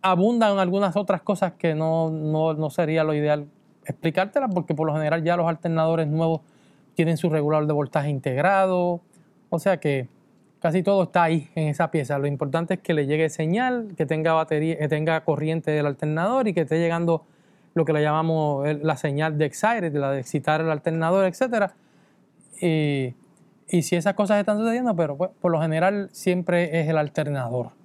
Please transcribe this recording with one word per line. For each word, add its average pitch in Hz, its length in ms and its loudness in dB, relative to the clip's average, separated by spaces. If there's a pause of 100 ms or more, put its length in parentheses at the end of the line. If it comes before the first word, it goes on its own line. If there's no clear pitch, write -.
abundan 202 560 4
algunas 190 380 2
otras 196 260 0
cosas 185 300 0
que 165 220 -2
no, 160 360 0
no, 156 440 0
no 151 160 -2
sería 160 320 0
lo 156 120 0
ideal 147 320 0 (380)
explicártelas, 196 680 -2
porque 170 220 -2
por 156 120 -2
lo 151 80 -2
general 156 280 0
ya 170 140 2
los 170 100 0
alternadores 165 640 0
nuevos 160 320 0 (540)
tienen 165 220 2
su 170 140 0
regulador 151 360 0
de 151 60 0
voltaje 147 380 -2
integrado, 175 880 0 (500)
o 170 80 -2
sea 180 200 2
que 135 300 -2 (520)
casi 170 220 0
todo 196 220 2
está 175 180 2
ahí 160 320 0
en 156 140 -2
esa 156 220 -2
pieza. 143 280 -2
Lo 139 80 0
importante 147 480 -2
es 180 60 -8
que - 120 -4
le 147 140 2
llegue 151 240 2
señal, 214 680 -2
que 160 80 0
tenga 160 300 0
batería, 160 420 0
que 151 120 -2
tenga 156 360 0
corriente 156 460 -2
del 151 160 0
alternador 165 600 0
y 196 40 -2
que 170 100 0
esté 160 160 0
llegando 170 460 0 (480)
lo 160 140 0
que 160 80 2
le 151 80 2
llamamos 151 640 0
el, 151 160 -2
la 156 160 0
señal 151 400 -2
de 151 80 2
excited, 208 440 -2
de 143 80 -2
la 139 120 0
de 139 100 -2
excitar 151 400 -2
el 160 100 0
alternador, 165 540 0
etcétera. 202 500 -2 (840)
Y, 147 540 0 (560)
y 170 120 2
si - 140 0
esas 180 160 0
cosas 208 260 2
están 208 200 0
sucediendo, 233 360 -2
pero 151 220 -2
pues, 175 140 -4 (100)
por 180 100 0
lo 160 120 0
general 185 500 0
siempre 175 680 0
es 156 120 0
el 160 80 2
alternador 139 720 -4 (140)